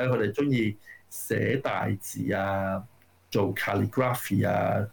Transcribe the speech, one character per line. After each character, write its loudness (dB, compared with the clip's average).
佢 2
哋 0
鍾 0
意 2
寫 0
大 -2
字 -4
啊， 0
做 0
calligraphy 0
啊， 0